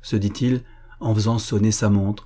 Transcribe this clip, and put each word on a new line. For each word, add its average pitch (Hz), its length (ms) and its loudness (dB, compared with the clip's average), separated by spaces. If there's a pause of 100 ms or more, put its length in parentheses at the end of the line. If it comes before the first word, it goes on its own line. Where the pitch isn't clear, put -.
se - 160 -4
dit-il, 123 480 -2 (340)
en 110 160 0
faisant 110 240 0
sonner 107 320 0
sa 104 180 0
montre. 101 360 0